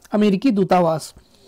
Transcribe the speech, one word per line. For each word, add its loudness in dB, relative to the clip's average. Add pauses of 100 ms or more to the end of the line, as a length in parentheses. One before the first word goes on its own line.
(120)
अमेरिकी 0
दूतावास। 0 (340)